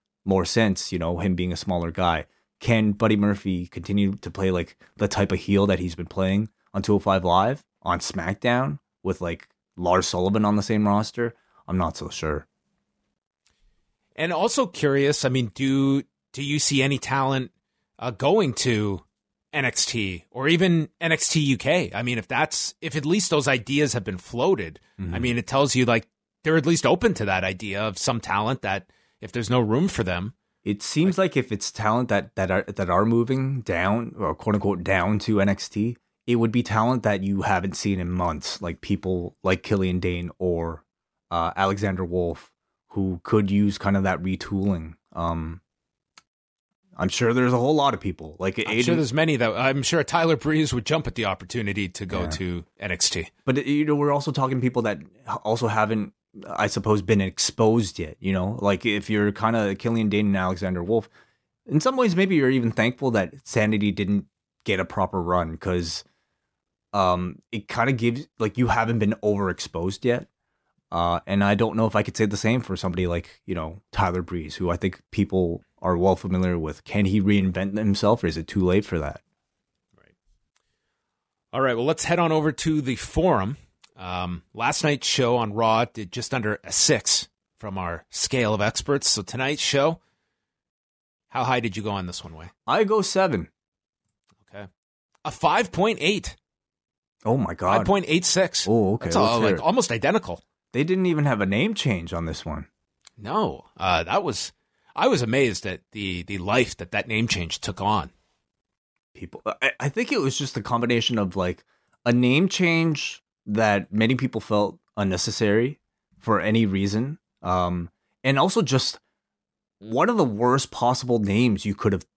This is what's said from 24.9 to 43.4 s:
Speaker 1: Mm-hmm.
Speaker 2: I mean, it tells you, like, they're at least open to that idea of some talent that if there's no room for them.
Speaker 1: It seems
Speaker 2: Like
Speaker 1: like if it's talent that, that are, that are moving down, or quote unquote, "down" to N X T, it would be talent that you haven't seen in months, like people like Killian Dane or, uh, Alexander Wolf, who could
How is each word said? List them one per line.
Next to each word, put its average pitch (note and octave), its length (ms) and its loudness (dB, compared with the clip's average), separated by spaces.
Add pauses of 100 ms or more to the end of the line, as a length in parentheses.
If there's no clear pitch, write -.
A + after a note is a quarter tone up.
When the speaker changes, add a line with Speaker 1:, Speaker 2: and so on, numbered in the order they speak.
Speaker 1:
Mm-hmm. F2 160 -6
Speaker 2:
I A2+ 40 -4
mean, A#2+ 200 0
it - 80 -6
tells C#3 280 2
you, B2+ 100 6
like, A2+ 220 2 (360)
they're D#3+ 140 4
at C3+ 100 2
least E3+ 180 2
open F3 300 4
to G#2+ 100 -2
that F#2 180 0
idea G2 380 -4
of G#2+ 160 -4
some A#2+ 220 -2
talent G#2+ 420 -2
that G2 260 -4 (320)
if A2 120 -14
there's A2+ 180 -4
no B2+ 100 4
room A#2+ 280 2
for - 160 -2
them. F2+ 320 -4 (280)
Speaker 1:
It G#2 200 -4
seems E3+ 340 0
Speaker 2:
Like F#3+ 140 0
Speaker 1:
like - 60 0
if B2 140 -2
it's - 200 -4
talent A2+ 380 0
that, G2+ 260 0
that F#2+ 160 0
are, F#2+ 100 2
that G2 280 -4
are F2+ 140 4
moving B2+ 580 0
down, G#2 540 -2
or D#2+ 200 -2
quote - 180 -2
unquote, F#2+ 300 0
"down" F#2+ 360 2
to G#2 220 2
N G2+ 80 4
X - 200 -2
T, A2+ 280 -4 (300)
it A#2+ 80 2
would A2+ 160 2
be A#2+ 100 2
talent A2+ 400 2
that G2+ 220 0
you G2 180 0
haven't F#2+ 340 0
seen G2 240 -2
in F2 120 -4
months, F2 500 -4
like E2+ 200 -8
people F#2 600 -4
like F#2+ 220 0
Killian F#2 360 0
Dane F2 380 -4
or, E2 460 -2 (480)
uh, E2+ 240 0
Alexander G2 500 0
Wolf, E2+ 460 -4 (380)
who F#2+ 340 -2
could G#2 260 2